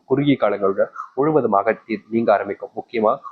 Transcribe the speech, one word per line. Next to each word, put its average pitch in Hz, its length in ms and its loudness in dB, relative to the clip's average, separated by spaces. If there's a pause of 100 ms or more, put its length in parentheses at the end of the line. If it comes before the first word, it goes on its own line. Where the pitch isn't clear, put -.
குறுகிய 139 360 0
காலங்களோட 101 440 0 (300)
முழுவதுமாக 117 600 0
தீ-, 107 340 -8
நீங்க 113 220 0
ஆரம்பிக்கும். 98 440 -2
முக்கியமா 110 380 0 (180)